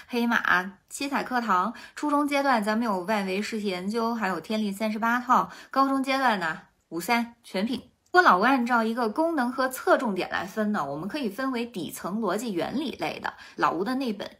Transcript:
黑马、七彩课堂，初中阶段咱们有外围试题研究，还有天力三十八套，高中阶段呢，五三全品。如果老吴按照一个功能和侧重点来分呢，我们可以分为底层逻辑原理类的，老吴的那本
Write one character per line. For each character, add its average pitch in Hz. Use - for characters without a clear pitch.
黑 233
马、 196
七 277
彩 254
课 247
堂， 208
初 294
中 294
阶 285
段 254
咱 214
们 233
有 196
外 196
围 190
试 214
题 208
研 185
究， 226
还 214
有 180
天 220
力 208
三 214
十 220
八 233
套， 240
高 269
中 269
阶 269
段 240
呢， 170
五 165
三 233
全 196
品。 240
如 -
果 -
老 220
吴 190
按 247
照 233
一 226
个 226
功 320
能 247
和 262
侧 -
重 233
点 180
来 -
分 208
呢， 170
我 139
们 165
可 302
以 240
分 269
为 240
底 185
层 190
逻 196
辑 226
原 165
理 294
类 -
的， -
老 175
吴 170
的 254
那 262
本 -